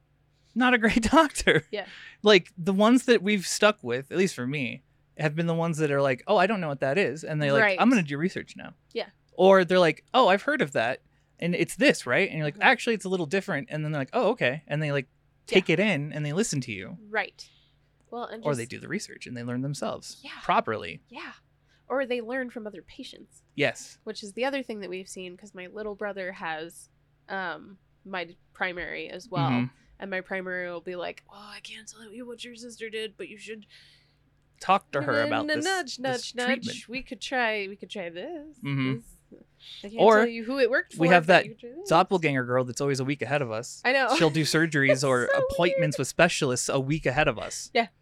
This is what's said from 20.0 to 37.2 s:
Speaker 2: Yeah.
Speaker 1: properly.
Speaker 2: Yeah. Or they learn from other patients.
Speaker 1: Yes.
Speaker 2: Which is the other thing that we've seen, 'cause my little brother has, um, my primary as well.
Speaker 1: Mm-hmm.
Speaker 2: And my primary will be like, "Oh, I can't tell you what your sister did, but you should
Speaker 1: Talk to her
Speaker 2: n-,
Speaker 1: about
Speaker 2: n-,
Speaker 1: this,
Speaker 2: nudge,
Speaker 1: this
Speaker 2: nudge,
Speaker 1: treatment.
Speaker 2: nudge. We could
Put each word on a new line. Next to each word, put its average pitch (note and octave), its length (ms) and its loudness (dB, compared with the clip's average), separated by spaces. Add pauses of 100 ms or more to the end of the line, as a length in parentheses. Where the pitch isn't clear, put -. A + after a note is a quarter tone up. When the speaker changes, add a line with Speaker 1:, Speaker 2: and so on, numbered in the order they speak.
Speaker 2:
Yeah. - 180 -16
Speaker 1:
properly. A#2 680 -2
Speaker 2:
Yeah. D4 240 -16 (540)
Or C4+ 180 -4
they A#3+ 160 -4
learn B3 280 -8
from A3 180 -12
other G3 140 -14
patients. - 640 -20 (120)
Speaker 1:
Yes. - 500 -4
Speaker 2:
Which A3 180 -12
is G3 100 -14
the A#3+ 120 -4
other C4+ 180 -4
thing A3 180 -10
that F3+ 80 -12
we've F#3 200 -12
seen, F3+ 280 -14
'cause - 160 -20
my F3+ 140 -16
little G#3 280 -10
brother G3 380 -8
has, E3+ 560 -10 (400)
um, F#3 480 -10 (280)
my F3+ 300 -10 (180)
primary E3 560 -8
as F3+ 200 -14
well. E3+ 200 0
Speaker 1:
Mm-hmm. B2 260 -2 (240)
Speaker 2:
And G3 100 -10
my F#3 120 -4
primary F#3 480 -8
will F3 120 -10
be F3+ 140 -10
like, F3 340 -10
"Oh, G3+ 260 -20
I - 60 -18
can't A3 260 -18
tell G#3+ 240 -20
you A#3+ 140 -14
what A#3 180 -16
your A#3+ 120 -16
sister A3+ 340 -14
did, A3 280 -8
but G3 120 -10
you G#3+ 80 -18
should G#3 280 -16 (920)
Speaker 1:
Talk - 320 0
to C#3 100 0
her B2 200 2
Speaker 2:
n-, A2+ 60 0
Speaker 1:
about A2 140 0
Speaker 2:
n-, - 60 -4
Speaker 1:
this, D4+ 180 -2
Speaker 2:
nudge, F4+ 320 -4
Speaker 1:
this - 20 -16
Speaker 2:
nudge, B3+ 340 -4
Speaker 1:
treatment. B3 340 -2
Speaker 2:
nudge. - 200 -10
We B3+ 140 -10
could - 200 -12